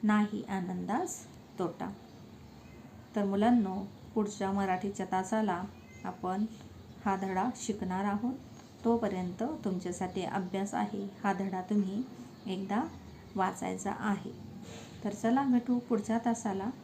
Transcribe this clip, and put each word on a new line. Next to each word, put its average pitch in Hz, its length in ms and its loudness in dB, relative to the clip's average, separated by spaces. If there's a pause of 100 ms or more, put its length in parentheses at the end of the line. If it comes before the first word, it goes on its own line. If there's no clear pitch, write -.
नाही, 208 400 6
आनंदास 190 800 -2 (340)
तोटा." 175 320 -2 (1200)
तर 202 100 2
मुलांनो, 202 500 6 (380)
पुढच्या 202 380 2
मराठीच्या 196 600 2
तासाला 190 520 2 (420)
आपण 185 400 0 (600)
हा 196 100 4
धडा 190 400 2
शिकणार 196 500 0
आहोत. 208 280 2 (520)
तोपर्यंत 202 580 2
तुमच्यासाठी 185 800 -2
अभ्यास 196 500 -2
आहे, 202 360 0 (140)
हा 196 100 4
धडा 190 280 0
तुम्ही 202 420 2 (420)
एकदा 196 380 0 (520)
वाचायचा 190 640 0
आहे. 196 320 0 (720)
तर 208 100 -2
चला, 240 300 4
भेटू 247 360 6
पुढच्या 220 460 2
तासाला. 214 440 2 (140)